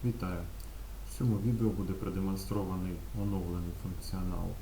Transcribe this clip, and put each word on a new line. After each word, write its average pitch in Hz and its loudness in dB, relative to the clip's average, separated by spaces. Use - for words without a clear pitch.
Вітаю! 92 2
В - -8
цьому 113 4
відео 110 4
буде 95 0
продемонстрований 95 0
оновлений 87 0
функціонал 90 -2